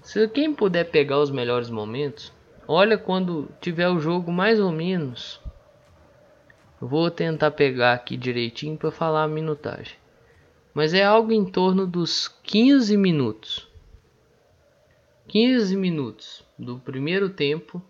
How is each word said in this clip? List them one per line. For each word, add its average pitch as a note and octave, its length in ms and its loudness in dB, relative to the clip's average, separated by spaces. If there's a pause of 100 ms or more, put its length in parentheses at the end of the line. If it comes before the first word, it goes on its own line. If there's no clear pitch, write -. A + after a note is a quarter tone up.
Se G#3+ 260 0
quem D4 260 -2
puder F3 360 0
pegar C#3 280 2
os D3 120 2
melhores A#2+ 400 -2
momentos, A#2 640 -8 (360)
olha G3 300 4
quando F3+ 500 -4 (120)
tiver F3 280 -2
o F3+ 100 2
jogo E3+ 320 -2
mais G#3 300 2
ou F#3+ 100 2
menos. D#3+ 720 -6 (1400)
Eu B2 80 -10
vou E3 220 0
tentar D#3+ 400 0
pegar B2+ 420 2
aqui B2 240 -4
direitinho B2 600 -6
pra D#3 140 -4
falar D#3 340 0
a D#3 40 -2
minutagem. D#3 680 -6 (760)
Mas D#3 220 0
é F#3+ 100 4
algo A3 280 4
em G#3+ 120 2
torno F#3 420 2
dos F3 420 -4
quinze A3+ 680 4
minutos. D#3 720 0 (1600)
Quinze A3 480 2
minutos D#3+ 680 -4 (160)
do B2 200 -12
primeiro D#3 500 -4
tempo. D#3+ 600 -4